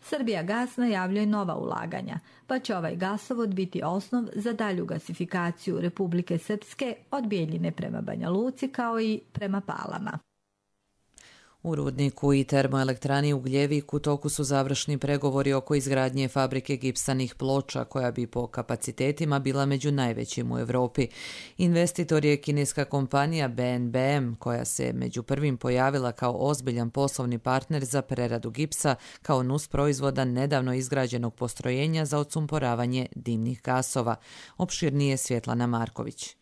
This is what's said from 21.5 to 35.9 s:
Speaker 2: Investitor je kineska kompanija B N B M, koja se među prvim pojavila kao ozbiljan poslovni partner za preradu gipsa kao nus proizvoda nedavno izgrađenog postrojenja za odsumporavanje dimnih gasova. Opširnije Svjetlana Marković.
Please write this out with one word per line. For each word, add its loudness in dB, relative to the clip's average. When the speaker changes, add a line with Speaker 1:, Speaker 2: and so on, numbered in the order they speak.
Speaker 2:
Investitor 4
je 6
kineska 0
kompanija 2
B -2
N 0
B 0
M, 2
koja -2
se -2
među -4
prvim 0
pojavila 2
kao -2
ozbiljan 0
poslovni 0
partner 0
za 0
preradu -2
gipsa 0
kao 2
nus 0
proizvoda 2
nedavno 2
izgrađenog 0
postrojenja 0
za 0
odsumporavanje 0
dimnih -2
gasova. 0
Opširnije 2
Svjetlana 0
Marković. -4